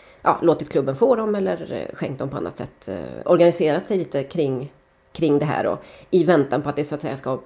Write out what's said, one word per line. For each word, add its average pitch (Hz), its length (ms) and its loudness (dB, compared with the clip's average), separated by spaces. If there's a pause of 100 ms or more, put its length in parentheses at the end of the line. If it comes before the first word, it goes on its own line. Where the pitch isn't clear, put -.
(220)
ja, - 200 0
låtit 160 280 2
klubben 135 260 0
få 240 200 4
dem 214 200 -2
eller, 185 380 -4
eh, - 220 -8
skänkt 139 240 -6
dem 135 100 -4
på 139 80 -8
annat - 200 -6
sätt. - 300 -12
Eh, 95 100 -6 (280)
organiserat 170 640 4
sig 202 100 0
lite 147 260 -2
kring, 139 500 -2 (380)
kring 147 280 2
det 151 60 0
här - 180 0
då, - 160 -2 (320)
i 180 120 6
väntan 151 380 4
på 143 80 -4
att 143 60 -6
det 143 80 -2
så - 120 -6
att 143 60 -10
säga 135 140 -6
ska, 131 300 -6